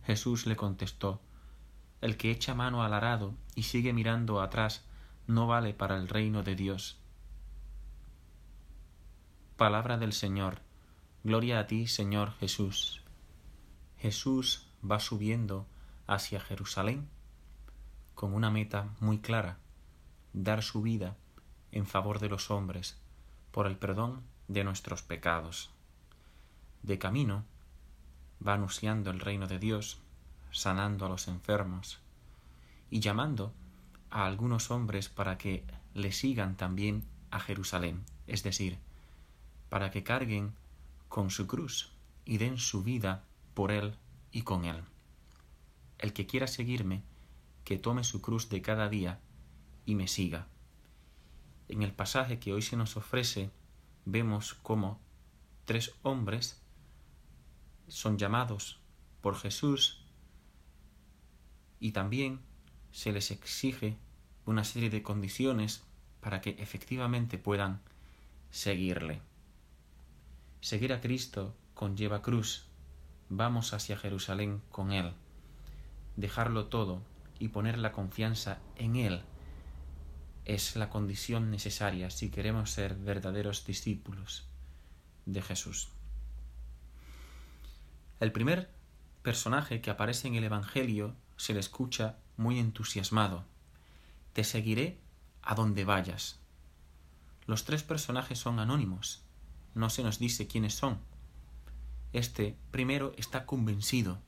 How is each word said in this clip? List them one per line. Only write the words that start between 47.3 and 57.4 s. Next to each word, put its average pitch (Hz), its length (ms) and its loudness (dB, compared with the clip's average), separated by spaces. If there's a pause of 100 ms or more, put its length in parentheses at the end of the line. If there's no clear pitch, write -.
que 95 140 0
tome 123 260 2
su 101 180 0
cruz 113 260 0
de 95 140 0
cada 107 260 2
día 95 300 0 (640)
y 104 120 2
me 92 100 2
siga". 87 400 0 (1200)
En 104 140 0
el 98 100 0
pasaje 120 460 2
que 101 140 -2
hoy 104 100 2
se 120 140 0
nos 113 200 2
ofrece, 110 540 0 (540)
vemos 107 500 2
cómo 107 460 0 (640)
tres 113 380 0
hombres 120 600 -2 (1300)